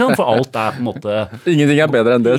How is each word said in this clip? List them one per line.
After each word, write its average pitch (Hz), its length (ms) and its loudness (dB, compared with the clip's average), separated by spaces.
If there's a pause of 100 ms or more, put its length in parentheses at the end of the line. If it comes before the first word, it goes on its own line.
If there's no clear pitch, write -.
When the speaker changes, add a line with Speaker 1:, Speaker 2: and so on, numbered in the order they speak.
Speaker 1:
sant? - 160 0
For 139 100 0
alt 120 240 0
er 110 220 -4
på - 20 -12
en 123 80 -4
måte" 104 280 -6 (360)
Speaker 2:
Ingenting 147 320 2
er 156 80 0
bedre 120 240 2
enn 123 80 2
det, 120 160 2